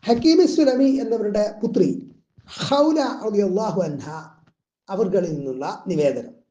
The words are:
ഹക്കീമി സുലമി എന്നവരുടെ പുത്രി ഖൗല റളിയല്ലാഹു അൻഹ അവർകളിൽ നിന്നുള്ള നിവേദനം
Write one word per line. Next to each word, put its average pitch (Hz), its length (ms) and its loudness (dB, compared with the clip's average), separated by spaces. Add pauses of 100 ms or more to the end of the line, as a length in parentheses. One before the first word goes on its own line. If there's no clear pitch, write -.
ഹക്കീമി 320 400 4
സുലമി 269 440 4 (120)
എന്നവരുടെ 208 600 -2
പുത്രി - 480 -2 (560)
ഖൗല 302 320 4 (260)
റളിയല്ലാഹു 202 560 0
അൻഹ 151 280 -6 (800)
അവർകളിൽ 185 460 -2
നിന്നുള്ള 139 520 -8
നിവേദനം 139 460 -2 (180)